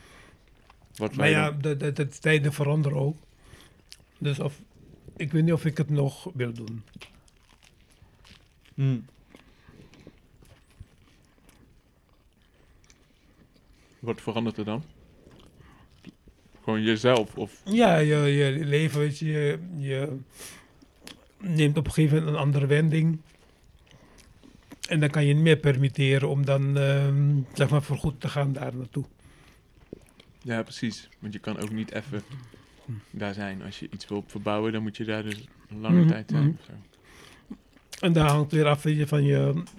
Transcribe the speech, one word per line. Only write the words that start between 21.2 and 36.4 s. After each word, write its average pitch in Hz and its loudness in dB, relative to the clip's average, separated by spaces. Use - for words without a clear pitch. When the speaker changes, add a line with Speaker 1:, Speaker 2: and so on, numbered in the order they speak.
Speaker 2:
neemt 156 2
op 156 0
een - -4
gegeven 156 4
moment 156 -2
een 156 0
andere 139 2
wending. 160 2
En 160 0
dan 147 2
kan 151 2
je 143 4
niet 151 4
meer 160 8
permitteren 135 2
om 143 0
dan, 139 2
ehm, 139 4
zeg 139 2
maar, 143 4
voorgoed 147 -4
te - -6
gaan 139 -2
daar 127 -6
naartoe. 131 -8
Speaker 1:
Ja, 113 -4
precies. - -8
Want 107 -10
je 101 -10
kan 107 -8
ook 107 -6
niet 110 -6
even 110 -8
daar 101 -8
zijn. 98 -8
Als - -12
je - -12
iets - -16
wil 101 -6
verbouwen, 107 -4
dan 110 -4
moet 107 -8
je 117 -8
daar 107 -4
dus 107 -10
een 107 -14
lange 170 4
Speaker 2:
Mhm, 160 6
Speaker 1:
tijd 113 -2
zijn 151 2